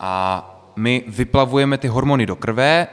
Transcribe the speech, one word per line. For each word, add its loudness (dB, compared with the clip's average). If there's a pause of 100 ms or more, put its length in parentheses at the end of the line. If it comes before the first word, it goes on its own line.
A -4
my 0
vyplavujeme 0
ty -4
hormony 2
do -4
krve, 0